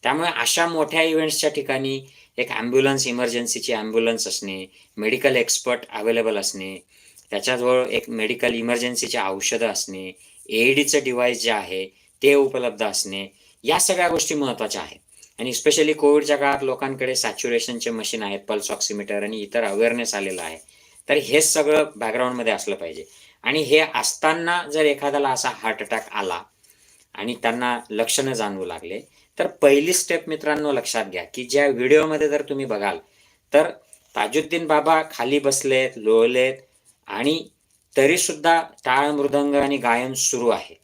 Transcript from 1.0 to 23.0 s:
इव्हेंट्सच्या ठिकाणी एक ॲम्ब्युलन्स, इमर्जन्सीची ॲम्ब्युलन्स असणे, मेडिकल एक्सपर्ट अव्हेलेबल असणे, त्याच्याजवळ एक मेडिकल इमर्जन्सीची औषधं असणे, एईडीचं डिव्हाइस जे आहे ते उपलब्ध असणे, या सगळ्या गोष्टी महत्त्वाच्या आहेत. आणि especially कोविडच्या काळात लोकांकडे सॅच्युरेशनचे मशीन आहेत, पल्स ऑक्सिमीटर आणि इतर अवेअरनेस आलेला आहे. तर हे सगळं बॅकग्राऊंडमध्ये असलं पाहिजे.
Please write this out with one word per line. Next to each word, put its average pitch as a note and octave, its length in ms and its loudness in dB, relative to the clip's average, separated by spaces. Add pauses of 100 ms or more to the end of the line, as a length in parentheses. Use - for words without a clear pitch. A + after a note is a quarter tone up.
इव्हेंट्सच्या D#3 480 2
ठिकाणी C3+ 520 -4 (360)
एक B2 120 -2
ॲम्ब्युलन्स, C3 560 2
इमर्जन्सीची A#2+ 680 -2
ॲम्ब्युलन्स A2+ 540 0
असणे, F#2+ 400 -6 (300)
मेडिकल B2+ 400 2
एक्सपर्ट B2 440 0 (120)
अव्हेलेबल A2+ 460 0
असणे, F#2+ 400 -6 (520)
त्याच्याजवळ B2+ 560 0
एक B2+ 240 -4
मेडिकल A#2 440 -2
इमर्जन्सीची A#2+ 640 -2
औषधं G2+ 500 -2
असणे, F#2 440 -6 (360)
एईडीचं C3+ 560 2
डिव्हाइस B2 380 0
जे A#2 80 0
आहे F#2+ 360 -4 (360)
ते C#3+ 120 8
उपलब्ध B2+ 500 0
असणे, G2 420 -4 (380)
या D#3 140 2
सगळ्या F3+ 300 2
गोष्टी D#3+ 260 0
महत्त्वाच्या A#2 480 -4
आहेत. - 160 -14 (400)
आणि B2 120 -4
especially D3+ 440 2
कोविडच्या D3 420 4
काळात C#3 260 2
लोकांकडे C3 520 -4
सॅच्युरेशनचे A#2 760 -2
मशीन A2+ 320 -6
आहेत, G2 180 -6
पल्स G#2+ 300 -4
ऑक्सिमीटर G2+ 520 -4
आणि G#2+ 180 -6
इतर A2 240 -2
अवेअरनेस A#2 500 0
आलेला F#2+ 280 -4
आहे. D#2+ 160 -10 (500)
तर C#3+ 60 4
हे B2 260 4
सगळं D3+ 440 4 (120)
बॅकग्राऊंडमध्ये A#2 560 -2
असलं G2 220 -4
पाहिजे. E2 300 -12 (380)